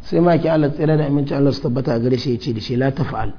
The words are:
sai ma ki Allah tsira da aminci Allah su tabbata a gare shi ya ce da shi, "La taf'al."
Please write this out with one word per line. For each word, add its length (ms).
sai 200
ma 180
ki 100
Allah 220
tsira 260
da 100
aminci 280
Allah 180
su 80
tabbata 340
a 40
gare 180
shi 160
ya 60
ce 140
da 80
shi, 160
"La 160
taf'al." 460